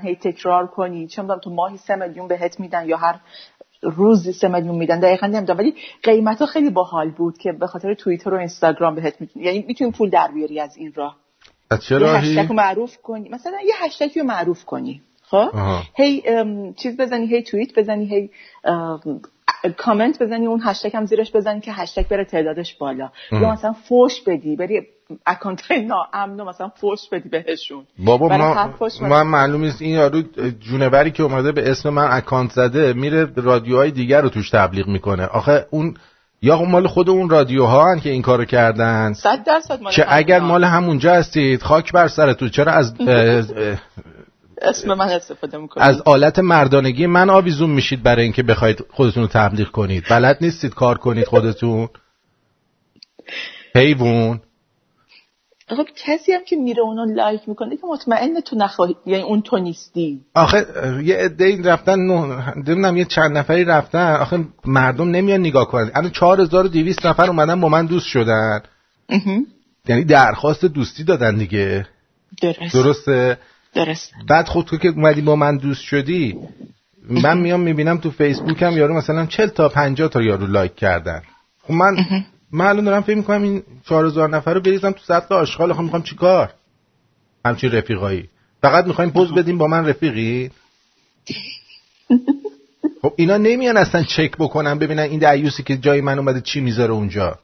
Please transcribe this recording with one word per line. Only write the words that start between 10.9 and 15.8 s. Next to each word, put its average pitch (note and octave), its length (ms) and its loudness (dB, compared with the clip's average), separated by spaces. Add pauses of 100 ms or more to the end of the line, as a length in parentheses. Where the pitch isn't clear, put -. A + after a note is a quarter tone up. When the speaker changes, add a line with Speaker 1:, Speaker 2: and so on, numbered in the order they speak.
Speaker 1:
راه. D3 200 -8 (540)
Speaker 2:
از A2 140 -2
چه C3 100 -2
Speaker 1:
یه C#3 60 2
Speaker 2:
راهی؟ D3+ 380 2
Speaker 1:
هشتگ D#3 100 0
رو A3 60 -4
معروف G#3+ 480 -2
کنی. A3 260 -14
مثلاً B3 240 -12 (140)
یه G#4+ 80 0 (100)
هشتگ D4 340 -6
رو D#4 60 -2
معروف F3 400 -4
کنی. C3+ 360 -12 (220)
خب؟ - 140 -4
Speaker 2:
آها. G2+ 460 0 (120)